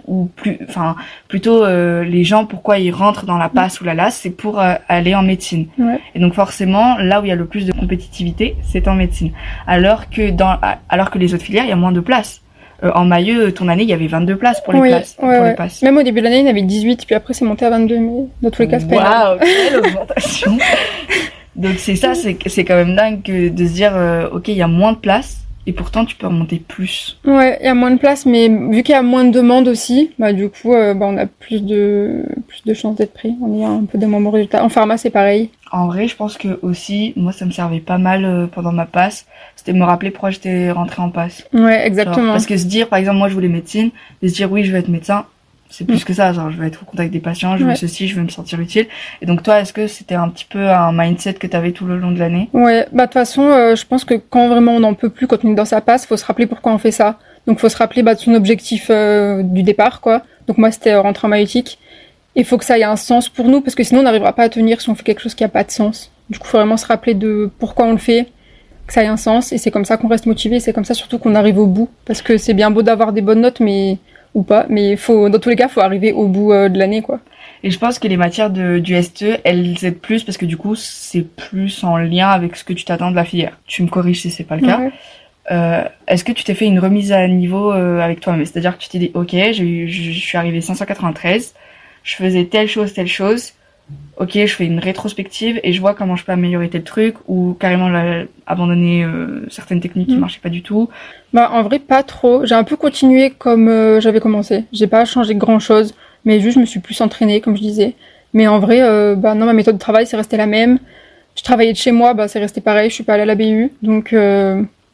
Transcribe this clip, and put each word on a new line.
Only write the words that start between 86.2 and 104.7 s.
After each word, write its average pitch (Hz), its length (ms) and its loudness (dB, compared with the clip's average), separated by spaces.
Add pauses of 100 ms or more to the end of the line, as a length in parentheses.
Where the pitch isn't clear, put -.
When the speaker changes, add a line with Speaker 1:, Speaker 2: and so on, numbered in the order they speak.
Speaker 1:
que 240 100 -4
tu - 120 -8
t'es 208 100 -4
fait 214 120 0
une 185 140 4
remise 196 320 0
à 185 160 2
niveau, 185 440 0
euh, 180 280 0
avec 170 200 -4
toi-même ? 165 240 -2
C'est-à-dire 175 320 -4
que - 60 -20
tu - 80 -18
t'es 185 80 -6
dit, 175 160 -2
ok, 175 160 -4
j'ai 208 300 0
eu, 170 280 -4
je, 165 240 -8
je 175 80 -8
suis - 160 -6
arrivée 170 240 -2
cinq 185 140 -4
cent 190 100 -6
quatre-vingt-treize, 190 680 -4 (480)
je - 120 -10
faisais 185 300 0
telle 214 240 0
chose, 208 240 -4
telle 180 160 -6
chose. 214 440 -2 (640)
Ok, 180 160 -6
je 208 120 2
fais 202 200 -4
une 170 140 -2
rétrospective 208 840 -6
et 180 100 0
je 185 80 -2
vois 196 140 0
comment 185 220 -4
je - 80 -10
peux 190 80 -4
améliorer 175 360 -2
tel 175 140 -6
truc 220 320 -2 (140)
ou 180 320 -2
carrément 185 280 0
la, 170 340 -2 (240)
abandonner, 175 580 0
euh, - 440 -8
certaines - 320 -6
techniques 180 280 -6
qui 254 80 2
Speaker 2:
Mm. 180 40 0
Speaker 1:
marchaient 180 200 -6
pas 180 80 -8
du 170 140 -8
tout. 220 260 -2 (440)
Speaker 2:
Bah, 240 200 2
en 226 100 0
vrai, 226 160 0
pas 269 240 2
trop. 262 420 2
J'ai 233 120 2
un 226 80 4
peu 302 120 -6
continué 269 540 4
comme, 233 380 2
euh, 220 320 4
j'avais 220 180 2
commencé. 214 540 -2